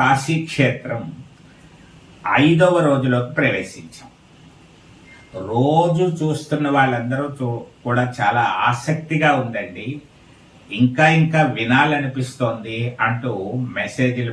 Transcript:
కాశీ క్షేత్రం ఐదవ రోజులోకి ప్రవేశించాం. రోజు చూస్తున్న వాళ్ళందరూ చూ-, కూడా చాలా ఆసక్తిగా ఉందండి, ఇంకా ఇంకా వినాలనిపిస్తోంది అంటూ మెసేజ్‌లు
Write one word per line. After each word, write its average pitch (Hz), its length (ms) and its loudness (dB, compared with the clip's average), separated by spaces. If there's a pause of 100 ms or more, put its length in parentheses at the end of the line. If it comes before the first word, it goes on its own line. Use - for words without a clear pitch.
కాశీ 131 340 2 (160)
క్షేత్రం 117 500 0 (1400)
ఐదవ 175 300 6 (140)
రోజులోకి 127 500 0
ప్రవేశించాం. 95 720 -4 (1400)
రోజు 160 520 4 (160)
చూస్తున్న 151 460 -2 (100)
వాళ్ళందరూ 127 500 0 (140)
చూ-, 120 240 -4 (220)
కూడా 123 180 2 (160)
చాలా 110 240 2 (260)
ఆసక్తిగా 156 600 0 (120)
ఉందండి, 104 460 -8 (920)
ఇంకా 127 260 4 (140)
ఇంకా 156 220 4 (160)
వినాలనిపిస్తోంది 123 1200 -2 (280)
అంటూ 120 260 -2 (440)
మెసేజ్‌లు 123 560 -2